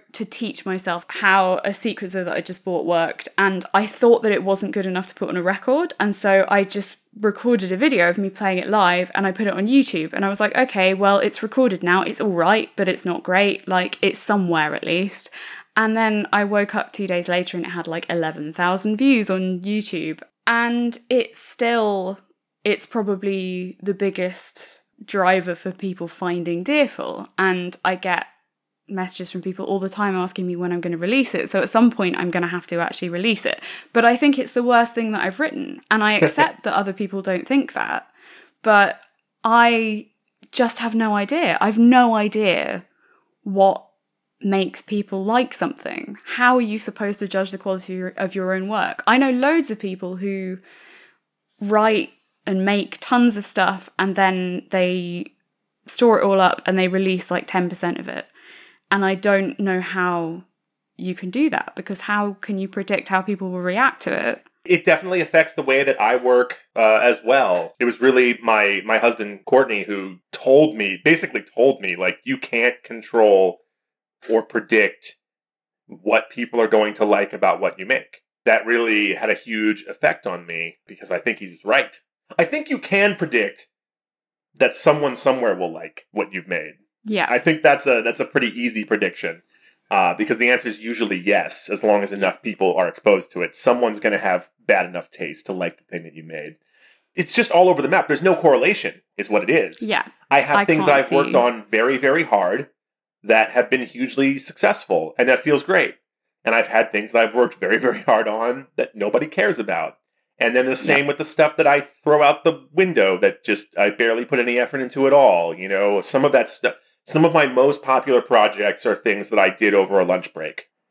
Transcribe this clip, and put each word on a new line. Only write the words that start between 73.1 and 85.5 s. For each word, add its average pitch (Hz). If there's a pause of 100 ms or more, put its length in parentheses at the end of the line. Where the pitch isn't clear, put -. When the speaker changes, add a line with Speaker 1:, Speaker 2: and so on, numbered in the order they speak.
Speaker 2:
or 113
predict - (720)
what 107
people 120
are 110 (100)
going 107
to 110
like 101
about 92
what 92
you 95
make." - (240)
That 113
really 110
had 117
a 165 (160)
huge 107
effect -
on 87
me, 82 (100)
because 95
I 87
think 110
he 101
was 82
right. 123 (420)
I 170
think 302
you 277
can 196
predict 117 (880)
that 127
someone 147
somewhere 123